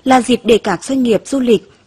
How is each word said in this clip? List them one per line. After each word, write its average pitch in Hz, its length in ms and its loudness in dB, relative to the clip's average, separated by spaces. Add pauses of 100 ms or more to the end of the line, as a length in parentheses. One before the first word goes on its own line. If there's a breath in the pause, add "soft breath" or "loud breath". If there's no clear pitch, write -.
là 262 180 2
dịp 240 220 -2
để 214 140 2
các 190 260 -6
doanh 269 200 -2
nghiệp 220 220 0
du 277 140 -4
lịch, 240 320 0 (160)